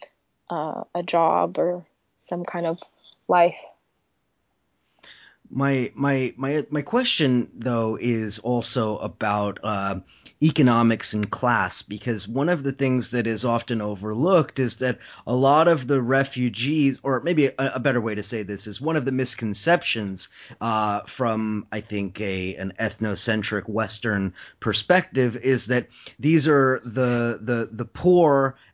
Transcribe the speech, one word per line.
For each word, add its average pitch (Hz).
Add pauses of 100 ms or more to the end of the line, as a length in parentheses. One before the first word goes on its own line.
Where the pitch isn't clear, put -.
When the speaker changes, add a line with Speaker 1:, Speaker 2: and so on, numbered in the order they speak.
(480)
Speaker 1:
uh, 160 (100)
a 175
job 170
or 175 (300)
some 175
kind 170
of 170 (480)
life. 175 (1900)
Speaker 2:
My, 135
my, 135
my, 139
my 147
question, 147
though, 113
is 110
also 117
about, 104
uh, 98 (420)
economics 117
and 104
class, 110
because 107
one 139
of 160
the 135
things 127
that 120
is 110
often 117
overlooked 107
is 127
that 127 (280)
a 120
lot 139
of 151
the 135
refugees, 131
or 131
maybe 151
a, - (220)
a 127
better 120
way 107
to 104
say 110
this, 98
is 104
one 156
of 131
the 131
misconceptions, 117 (320)
uh, 107
from, 110
I 107
think, 101
a, 95
an 95
ethnocentric 107
Western 104 (260)
perspective 123
is 123
that 123 (320)
these 147
are 135
the, 120
the, 113
the 113
poor 147 (180)